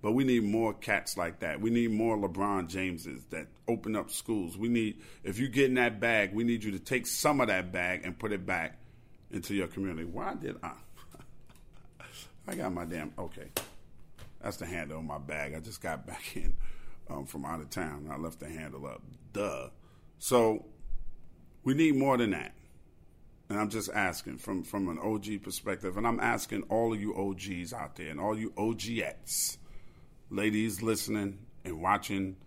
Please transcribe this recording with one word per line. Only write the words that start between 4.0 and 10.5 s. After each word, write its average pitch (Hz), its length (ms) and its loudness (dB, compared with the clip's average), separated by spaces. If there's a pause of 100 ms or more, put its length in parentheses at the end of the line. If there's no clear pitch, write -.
schools. 92 460 -2
We 107 100 -2
need, 117 340 2 (220)
if 98 160 -4
you 135 80 0
get 131 180 4
in 127 100 4
that 120 240 4
bag, 104 340 4
we 110 100 2
need 117 200 2
you 107 80 -2
to 95 80 -2
take 120 280 -2
some 147 320 4
of 123 80 6
that 92 240 2
bag 90 340 0
and 90 140 -6
put 104 140 0
it 90 120 -4
back 90 360 -2 (500)
into 98 240 -4
your 92 120 2
community. 87 360 -4
Why 90 300 -4
did - 280 -6